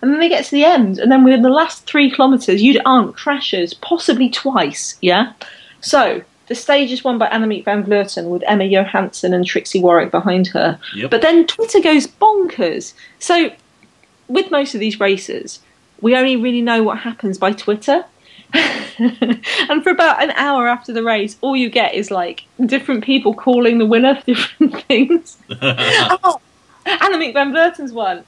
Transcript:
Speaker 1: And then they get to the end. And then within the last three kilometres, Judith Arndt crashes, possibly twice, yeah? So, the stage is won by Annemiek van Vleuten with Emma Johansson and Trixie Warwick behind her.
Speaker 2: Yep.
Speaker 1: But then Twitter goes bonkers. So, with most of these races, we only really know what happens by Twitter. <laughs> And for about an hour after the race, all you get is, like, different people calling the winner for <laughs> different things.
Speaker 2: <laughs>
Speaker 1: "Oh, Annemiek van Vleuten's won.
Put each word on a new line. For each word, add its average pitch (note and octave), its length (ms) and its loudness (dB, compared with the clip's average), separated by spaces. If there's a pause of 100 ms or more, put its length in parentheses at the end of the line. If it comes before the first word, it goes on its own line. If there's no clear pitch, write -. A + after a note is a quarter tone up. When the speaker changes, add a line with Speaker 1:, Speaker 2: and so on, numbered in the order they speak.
Speaker 1:
And C4 100 2
then D4+ 80 0
they E4+ 80 4
get E4+ 160 0
to - 60 -12
the C#4+ 140 2
end. B3+ 340 4
And A#3 120 2
then C4 140 6
within C4 160 6
the B3 80 4
last D4+ 380 0
three C#4+ 240 2
kilometres, C4 500 2
Judith B3+ 240 4
Arndt B3 320 2
crashes, A#3 560 -4
possibly C4 560 -2
twice, A3+ 720 -4
yeah? F#3 320 2 (480)
So, - 420 0 (260)
the A#3+ 60 -6
stage C#4+ 380 0
is B3+ 100 -8
won B3 160 -2
by A3 100 0
Annemiek A3 360 -2
van G#3 180 -2
Vleuten F#3+ 460 -2
with F3 180 -4
Emma G#3 180 2
Johansson F#3+ 720 0
and F3+ 100 0
Trixie - 360 -4
Warwick F3 320 4
behind F#3 360 0
her. E3 300 -2 (160)
Speaker 2:
Yep. A2 160 -8
Speaker 1:
But A#4 100 2
then E4+ 260 4
Twitter A4+ 340 0
goes D#4 260 2
bonkers. F4+ 880 -2 (240)
So, E4+ 320 0 (800)
with F#4+ 240 -2
most C#4+ 200 -2
of A#3 80 -8
these G#3+ 200 -4
races, - 580 -4 (420)
we A#3 160 2
only B3+ 200 2
really A#3+ 260 -2
know A#3 220 2
what A3 140 -4
happens A3 380 -8
by F#3+ 160 0
Twitter. G#3 520 -2 (500)
<laughs> D#4+ 100 2 (340)
And A#3+ 840 -2
for F#4 80 2
about E4 320 2
an D4 100 0
hour C4 360 0
after A#3+ 240 -4
the A3+ 100 -4
race, G#3+ 380 -4
all C4+ 160 -2
you B3 120 0
get G#3+ 260 0
is, G#3 160 -6
like, F3 340 -6 (200)
different C4 400 -2
people C4 300 0
calling A#3+ 440 2
the A3 80 2
winner A#3+ 280 4
for C#4 100 -8
<laughs> - 20 -6
different - 580 -2
things. C#4 600 0
Speaker 2:
<laughs> - 60 -20
Speaker 1:
"Oh, F#3+ 880 -2 (460)
Annemiek E4+ 480 -2
van C#4 180 0
Vleuten's D#4+ 400 0
won. F#3+ 360 -6